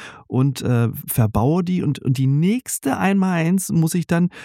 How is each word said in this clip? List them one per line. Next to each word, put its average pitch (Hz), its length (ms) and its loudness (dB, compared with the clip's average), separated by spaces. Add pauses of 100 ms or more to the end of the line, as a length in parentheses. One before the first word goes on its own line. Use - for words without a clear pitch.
(260)
und, 131 360 0
äh, 117 260 2 (180)
verbaue 127 560 2
die 175 220 -2
und, 139 160 -2
und 127 180 0
die 135 80 0
nächste 190 680 0
Eins 196 240 2
mal 185 140 0
eins 170 360 0
muss 165 240 2
ich 170 140 -2
dann 175 220 2 (140)